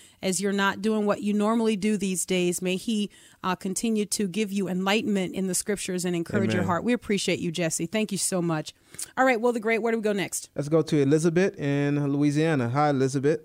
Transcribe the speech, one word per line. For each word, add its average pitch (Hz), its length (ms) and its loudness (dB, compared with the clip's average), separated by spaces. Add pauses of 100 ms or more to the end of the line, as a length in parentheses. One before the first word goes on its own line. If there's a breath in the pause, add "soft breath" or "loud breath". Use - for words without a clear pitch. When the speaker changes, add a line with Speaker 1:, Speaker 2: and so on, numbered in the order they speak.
(220 loud breath)
Speaker 1:
as 185 200 -2
you're 196 100 0
not 196 300 0
doing 214 240 0
what 202 160 0
you 202 120 0
normally 220 440 2
do 214 180 2
these 185 300 -2
days. 180 360 0
May 185 140 0
he, 208 340 -2 (340 loud breath)
uh, 185 120 -2
continue 214 520 -2
to 208 200 -2
give 190 240 -2
you 196 160 -2
enlightenment 190 680 0
in 190 120 -2
the 180 80 -2
scriptures 185 480 -4
and 175 140 0
encourage 190 340 0
your - 120 0
Speaker 2:
Amen. - 40 0
Speaker 1:
heart. 175 160 0
We 233 80 0
appreciate 196 480 0
you, 175 120 -4
Jesse. 165 340 -2
Thank 214 260 -4
you 190 60 -2
so 180 240 -2
much. 160 320 -2 (440 loud breath)
All 262 60 4
right, 254 160 4
Will 240 140 2
the 240 80 -4
Great, 220 200 0
where 233 120 0
do 226 60 0
we 208 40 -4
go 208 100 2
next? - 400 -4
Speaker 2:
Let's 143 140 -4
go 156 140 4
to 156 200 0
Elizabeth 160 560 2
in 143 540 0
Louisiana. 143 600 2
Hi, 147 180 2
Elizabeth. 139 560 2